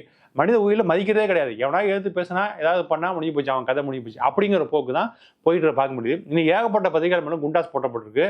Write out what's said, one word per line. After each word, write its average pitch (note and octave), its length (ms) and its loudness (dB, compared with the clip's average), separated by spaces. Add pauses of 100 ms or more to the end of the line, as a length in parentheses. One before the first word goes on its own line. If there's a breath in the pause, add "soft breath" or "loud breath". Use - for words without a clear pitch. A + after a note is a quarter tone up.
(360 soft breath)
மனித G3+ 240 2
உயிரை G#3 260 2
மதிக்கிறதே G3+ 400 2
கிடையாது. D#3+ 260 0
எவனா C#3 300 0
எதிர்த்து G3 380 -2
பேசினா, F#3 380 -4
ஏதாவது E3+ 280 0
பண்ணா E3+ 260 -2
முடிஞ்சு D#3+ 220 -4
போச்சு, C#3+ 180 -2
அவன் B2+ 120 -2
கதை C3+ 180 0
முடிஞ்சு C3+ 220 -6
போச்சு A2+ 160 -14
அப்படிங்கிற F#3 440 2
போக்கு C3+ 280 -2
தான் G3 180 -2 (360 soft breath)
போயிட்டு E3 200 4
இருக்க C3+ 160 2
பார்க்க C3+ 180 -4
முடியுது. C3+ 260 -2
இன்னைக்கு D#3+ 260 2
ஏகப்பட்ட G3+ 380 2
பத்திரிகையாளர் E3+ 340 2
மேல D#3 120 -4
குண்டாஸ் D#3 340 -2
போட்டப்பட்டிருக்கு. A#2+ 600 -2